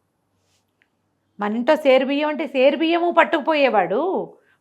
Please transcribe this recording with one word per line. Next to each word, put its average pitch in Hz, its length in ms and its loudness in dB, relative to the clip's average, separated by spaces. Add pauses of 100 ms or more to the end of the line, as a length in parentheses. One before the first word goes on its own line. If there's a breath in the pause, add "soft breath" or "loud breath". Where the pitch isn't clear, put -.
(1400)
మన 208 160 -4
ఇంట్లో 247 200 0
సేరు 269 300 2
బియ్యం 285 240 -4
అంటే 302 180 -6
సేరు 262 300 2
బియ్యము 339 340 0
పట్టుకుపోయేవాడు. 285 1120 0 (380 soft breath)